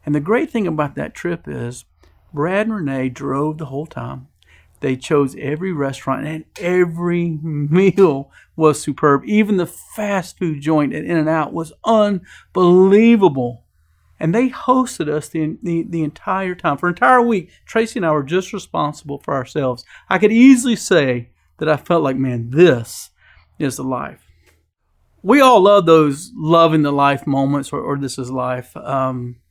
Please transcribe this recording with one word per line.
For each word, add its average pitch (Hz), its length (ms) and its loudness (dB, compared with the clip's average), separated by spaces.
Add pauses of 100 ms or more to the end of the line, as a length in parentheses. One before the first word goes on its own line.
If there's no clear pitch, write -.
And 151 80 -4
the 147 60 0
great 226 320 -2
thing 214 160 -4
about 151 300 -4
that 147 180 -10
trip 175 320 -8
is 120 380 -10 (480)
Brad 185 340 -2
and 220 80 -4
Renee 135 360 -4
drove 143 480 -6
the 156 80 -10
whole 139 200 -10
time. 131 400 -12 (540)
They 135 140 -2
chose 139 440 -2
every 160 340 -6
restaurant, 139 540 -6
and 156 180 -10 (160)
every 175 680 -2
<laughs> 156 120 -8
meal 156 880 2 (260)
was 151 220 2
superb. 143 460 0
Even 208 320 2
the 175 100 0
fast - 720 -8
food 156 220 -4
joint 151 340 0
at 156 80 -8
In-N-Out 160 520 -2
was 165 180 -8 (100)
unbelievable. 190 1800 2 (560)
And 160 140 -2
they 247 160 0
hosted 254 580 -2
us 151 200 -6
the, 156 340 -6
the, 170 260 -4
the 165 140 -4
entire 185 520 -4
time. 175 220 -4
For 180 120 -4
an 175 60 -2
entire 254 280 4
week, 220 280 -2 (140)
Tracy 226 340 -4
and 180 80 -2
I 156 60 0
were 147 100 0
just 175 300 -4
responsible 151 640 -8
for - 140 -10
ourselves. 131 500 -4 (280)
I 185 80 0
could 208 140 4
easily 240 440 6
say 131 540 0 (260)
that 156 140 -4
I 143 80 0
felt 170 240 0
like, 135 140 -2
"Man, 120 340 -4
this 135 600 2 (480)
is 135 180 -6
the 143 60 -12
life." 135 440 -8 (960)
We 247 180 4
all 247 220 6
love 202 240 6
those 156 480 4
loving 160 480 2
the 143 100 0
life 139 340 0
moments, 139 460 -2
or, 143 80 -6
or 143 160 -6
"This 139 220 -8
is 127 120 -10
life." 127 460 -6
Um, 131 600 -6 (140)